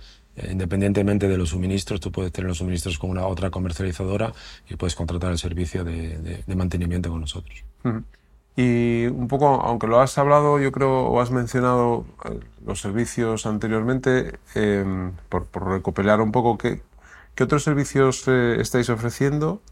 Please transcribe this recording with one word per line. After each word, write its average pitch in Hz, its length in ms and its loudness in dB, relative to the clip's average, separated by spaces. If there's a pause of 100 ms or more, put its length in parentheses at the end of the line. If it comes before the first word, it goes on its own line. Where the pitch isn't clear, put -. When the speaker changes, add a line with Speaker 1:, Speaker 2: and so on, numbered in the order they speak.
(340)
Speaker 1:
eh, - 180 -8
independientemente 98 760 2
de 95 80 2
los 87 140 0
suministros. 95 500 -2
Tú - 100 -6
puedes 92 220 -4
tener 92 160 -6
los 85 100 -4
suministros 90 400 -4
con 92 120 -4
una 92 160 -2
otra 92 240 -2
comercializadora 95 840 -4 (360)
y - 80 -12
puedes 90 180 -2
contratar 87 360 -4
el 85 80 -2
servicio 87 460 -4
de, 82 340 -6
de, 82 280 -10
de 95 100 -4
mantenimiento 87 540 -2
con 82 100 -4
nosotros. - 440 -10 (200)
Speaker 2:
Ujú. 113 180 -2 (560)
Y 120 500 4
un 123 200 -4
poco, 139 180 2 (160)
aunque 113 240 0
lo 117 140 6
has 135 160 4
hablado, 147 420 6
yo 139 140 2
creo, 131 360 2
o 120 120 2
has 120 100 0
mencionado, 123 760 2 (180)
eh, 110 160 -8 (240)
los 98 160 -6
servicios 113 640 -2
anteriormente, 113 920 0 (160)
em, 98 580 0 (160)
por, 90 180 -2
por 92 220 -6
recopilar 101 540 2
un 110 100 0
poco, 117 240 2
¿qué, - 240 -2 (540)
qué 131 100 2
otros 147 200 2
servicios, 139 640 2
eh, 120 300 4
estáis 117 300 0
ofreciendo? 139 720 0 (120)